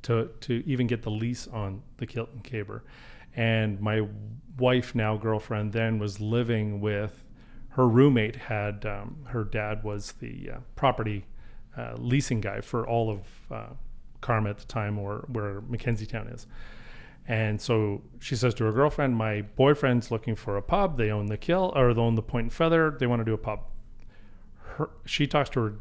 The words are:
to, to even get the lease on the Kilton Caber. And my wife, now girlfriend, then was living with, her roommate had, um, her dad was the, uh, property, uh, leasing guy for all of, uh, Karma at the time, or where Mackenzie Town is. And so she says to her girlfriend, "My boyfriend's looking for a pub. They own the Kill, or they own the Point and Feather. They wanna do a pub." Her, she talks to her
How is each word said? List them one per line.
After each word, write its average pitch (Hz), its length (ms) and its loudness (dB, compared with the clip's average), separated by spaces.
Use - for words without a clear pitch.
to, 113 280 0
to 120 240 -2
even 127 220 2
get 117 160 0
the 107 80 -4
lease 113 360 -2
on 104 360 -6
the 117 100 -6
Kilton 120 340 -8
Caber. 107 420 -8
And 110 440 2
my 107 280 2
wife, 123 380 4
now 107 220 2
girlfriend, 107 540 -2
then 113 280 2
was 101 200 -2
living 107 640 0
with, 104 420 -2
her 127 140 6
roommate 120 480 6
had, 104 520 -4
um, 104 400 -8
her 117 160 -2
dad 107 400 -2
was 104 300 -6
the, - 420 -10
uh, - 20 -8
property, 107 500 0
uh, 117 220 -8
leasing 120 420 2
guy 104 180 -2
for 117 280 -2
all 117 240 2
of, 101 80 -4
uh, 110 160 -8
Karma 107 280 2
at 104 80 -6
the - 80 -14
time, 104 320 -2
or 101 340 -6
where 104 300 -4
Mackenzie 113 460 -2
Town 110 200 -6
is. 117 200 -12
And 110 340 0
so 107 400 2
she - 160 -4
says 117 200 4
to 123 100 0
her 110 60 4
girlfriend, 135 440 4
"My 107 280 0
boyfriend's 131 680 4
looking 113 260 0
for 101 220 -4
a 98 60 -2
pub. 180 340 2
They 107 140 2
own 104 160 0
the 104 100 -2
Kill, 185 380 2
or 123 180 8
they 113 80 4
own 117 140 4
the 110 80 2
Point 117 220 0
and 120 80 -2
Feather. 165 360 6
They 131 60 2
wanna 120 180 4
do 110 120 2
a - 20 -4
pub." 107 220 -4
Her, 143 120 -4
she - 220 0
talks 147 240 2
to - 100 2
her 107 200 0